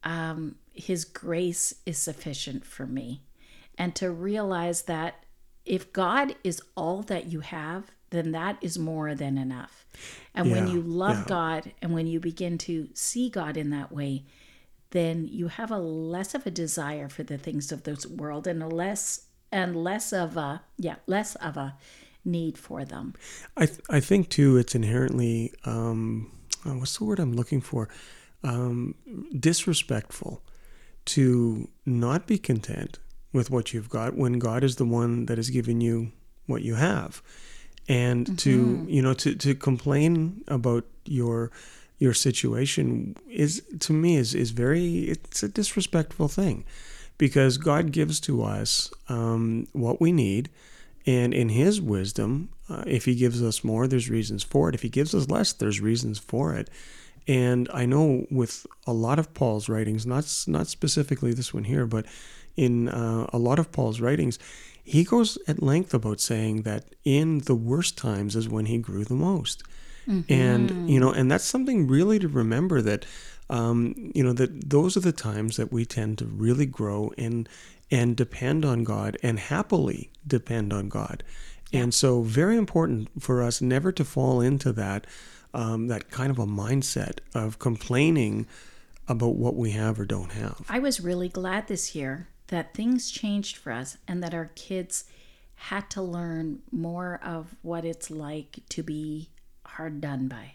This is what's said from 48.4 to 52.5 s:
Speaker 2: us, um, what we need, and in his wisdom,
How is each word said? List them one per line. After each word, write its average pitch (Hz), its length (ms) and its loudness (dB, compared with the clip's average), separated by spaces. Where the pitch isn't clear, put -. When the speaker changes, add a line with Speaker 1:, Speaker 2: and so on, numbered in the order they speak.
Speaker 2:
us, 104 480 -2
um, 113 640 0
what 120 260 0
we 165 120 6
need, 117 380 4
and 123 280 4
in 123 160 4
his 175 320 4
wisdom, 110 680 0